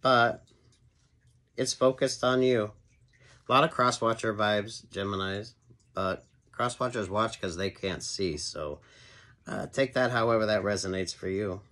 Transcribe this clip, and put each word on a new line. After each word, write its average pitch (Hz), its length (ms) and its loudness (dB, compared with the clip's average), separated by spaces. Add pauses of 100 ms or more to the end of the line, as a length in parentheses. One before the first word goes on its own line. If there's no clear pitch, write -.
But 120 420 4 (1120)
it's 127 180 -4
focused 131 520 2
on 127 160 4
you. 117 320 2 (760)
A - 40 0
lot 135 120 6
of 160 80 0
cross-watcher 113 640 0
vibes, 104 540 -2
Geminis. 98 680 -6 (400)
But 95 320 -4 (260)
cross-watchers 120 580 -4
watch 107 300 -2
'cause 90 160 -4
they 95 140 -2
can't - 340 -6
see. 90 320 -4
So, 73 460 -8 (680)
uh, - 200 -8
take 135 260 0
that 127 180 2
however 113 340 2
that 107 160 2
resonates 95 540 -2
for 92 140 -8
you. 95 320 -4 (100)